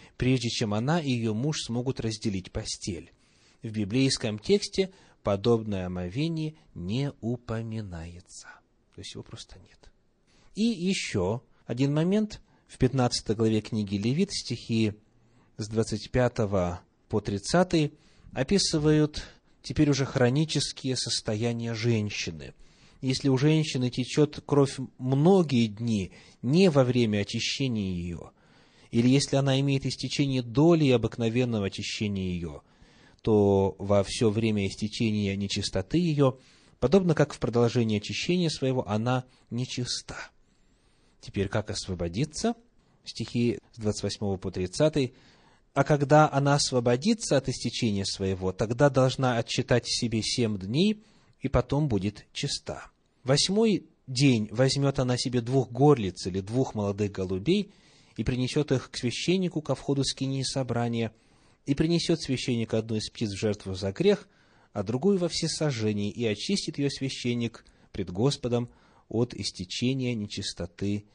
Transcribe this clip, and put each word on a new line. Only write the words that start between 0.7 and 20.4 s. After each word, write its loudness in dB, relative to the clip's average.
она 0
и -2
ее 0
муж -2
смогут -4
разделить -4
постель. -8
В -8
библейском 0
тексте 0
подобное 0
омовение -4
не -4
упоминается». -8
То -16
есть -14
его -12
просто -18
нет. -20
И -2
еще 0
один 0
момент. 0
В -20
пятнадцатой 2
главе 2
книги -2
Левит, 0
стихи -2
с -8
двадцать -4
пятого 0
по 0
тридцатый, 0
описывают 2
теперь 2
уже 2
хронические 0